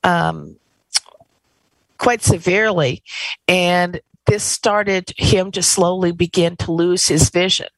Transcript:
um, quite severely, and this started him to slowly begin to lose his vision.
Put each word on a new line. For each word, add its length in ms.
um, 540
quite 240
severely, 800
and 520
this 180
started 760
him 340
to 100
slowly 520
begin 420
to 160
lose 380
his 200
vision. 380